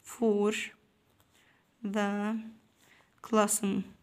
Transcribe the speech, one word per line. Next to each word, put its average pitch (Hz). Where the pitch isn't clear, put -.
for 214
the 208
colosseum. 208